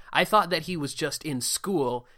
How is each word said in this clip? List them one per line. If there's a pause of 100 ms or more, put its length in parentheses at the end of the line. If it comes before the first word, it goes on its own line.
(120)
I
thought
that
he
was
just
in
school, (100)